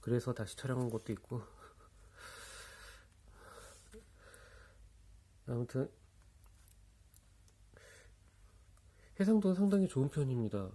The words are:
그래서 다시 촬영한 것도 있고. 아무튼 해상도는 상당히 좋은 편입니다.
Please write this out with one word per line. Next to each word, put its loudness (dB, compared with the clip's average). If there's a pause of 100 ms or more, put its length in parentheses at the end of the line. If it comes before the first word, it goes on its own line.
그래서 0
다시 -6
촬영한 -2
것도 -4
있고. -8 (4000)
아무튼 -2 (3250)
해상도는 6
상당히 6
좋은 2
편입니다. 0